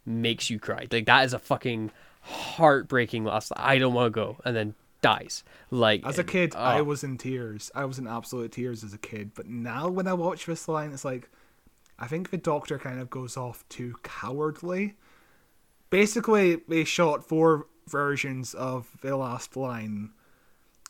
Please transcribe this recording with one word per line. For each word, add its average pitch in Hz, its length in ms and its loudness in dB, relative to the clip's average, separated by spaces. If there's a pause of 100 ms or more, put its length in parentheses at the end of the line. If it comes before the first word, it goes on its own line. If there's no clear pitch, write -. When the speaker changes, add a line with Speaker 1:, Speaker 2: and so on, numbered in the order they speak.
Speaker 1:
makes 117 460 -2
you 107 80 -4
cry. - 320 -6
Like, 113 160 0
that 131 180 8
is 127 80 0
a 127 60 -4
fucking 113 520 -2 (320)
heartbreaking 127 1040 4
last 107 260 -2
li-, - 80 -6
"I 135 200 4
don't 127 160 4
wanna 120 160 4
go," 110 340 -4
and 123 100 -2
then 107 200 -2 (260)
dies. - 420 2 (280)
Like, 110 360 4
Speaker 2:
As 139 120 -2
a 175 60 0
kid, 175 300 0
I 123 240 2
Speaker 1:
oh. 151 60 2
Speaker 2:
was 147 180 -4
in 131 160 -6
tears. 120 560 -8
I 139 120 -4
was 131 120 -8
in 127 80 -8
absolute 117 460 -8
tears 120 320 -6
as 101 100 -12
a 104 40 -16
kid. 104 360 -12
But 117 140 -12
now 120 400 -6
when 185 180 -2
I 185 60 0
watch 175 340 -2
this 165 220 -6
line, 151 240 -4
it's 135 120 -14
like, 127 240 -6 (680)
I 120 80 -10
think 165 240 -6
the 190 60 -4
Doctor 147 420 -2
kind 127 220 -8
of 123 100 -10
goes 127 260 -10
off 123 320 -10
too 120 360 -10
cowardly. 156 920 -4 (960)
Basically, 202 680 6 (120)
they 160 160 2
shot 151 420 2
four 160 400 6 (220)
versions 139 680 -2
of 127 460 -6
the 135 160 -2
last 123 400 -6
line. 110 540 -6 (800)